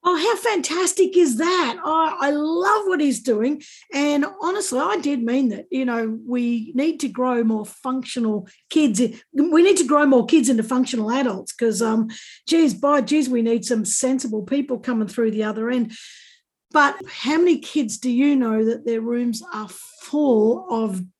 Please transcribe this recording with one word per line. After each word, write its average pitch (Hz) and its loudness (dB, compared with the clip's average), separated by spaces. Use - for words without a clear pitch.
Oh, 349 2
how 403 0
fantastic 370 0
is 302 4
that? 330 0
I, 320 0
I 277 0
love 349 0
what 359 0
he's 277 0
doing. 254 0
And 294 0
honestly, 349 -2
I 359 -2
did 285 -2
mean 240 0
that, 196 -8
you 262 -2
know, 226 -4
we 240 -2
need 311 0
to 285 -4
grow 240 0
more 220 0
functional 240 -4
kids. 262 2
We 285 2
need 381 6
to 285 0
grow 294 4
more 254 6
kids 277 4
into 226 2
functional 240 -2
adults 240 -2
'cause, 220 0
um, 220 0
geez, 320 4
by 285 2
geez, 269 0
we 240 0
need 233 0
some 220 0
sensible 254 -2
people 262 -2
coming 220 -2
through 226 -2
the 214 -2
other 220 -4
end. 240 -2
But 285 2
how 294 -2
many 339 4
kids 247 -4
do 254 -4
you 277 2
know 220 2
that 226 -2
their 226 -2
rooms 240 -2
are 214 -10
full 240 0
of 208 -4